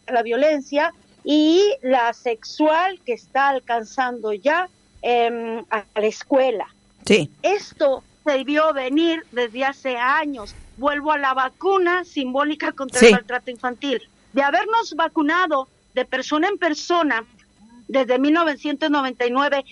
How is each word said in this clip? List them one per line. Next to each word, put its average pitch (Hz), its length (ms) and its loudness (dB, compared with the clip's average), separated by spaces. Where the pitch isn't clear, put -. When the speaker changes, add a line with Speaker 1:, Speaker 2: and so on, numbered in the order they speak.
Speaker 1:
la 233 160 0
violencia, 285 720 0
y 311 400 4
la 247 320 0
sexual 311 880 -2
que 247 100 -6
está 269 340 -2
alcanzando 240 840 -4
ya, 311 360 -2
em, 233 680 0
a 214 120 -4
la 214 100 0
escuela. 247 640 0
Speaker 2:
Sí. 185 240 2
Speaker 1:
Esto 302 640 -2
se 269 200 -2
vio 302 300 0
venir 311 580 0
desde 240 320 -4
hace 269 340 -4
años. 269 560 -2
Vuelvo 285 360 -2
a 294 40 2
la 277 160 0
vacuna 359 680 0
simbólica 294 680 -4
contra 254 260 -6
Speaker 2:
Sí. 240 80 10
Speaker 1:
el 220 60 12
maltrato 247 360 -2
infantil. 247 520 -4
De 269 100 2
habernos 415 520 0
vacunado 311 720 0
de 254 120 -2
persona 294 420 -2
en 403 100 -2
persona 320 680 -2
desde 247 300 0
mil 294 160 2
novecientos 302 560 -2
noventa 262 380 -2
y 240 40 -2
nueve, 277 400 0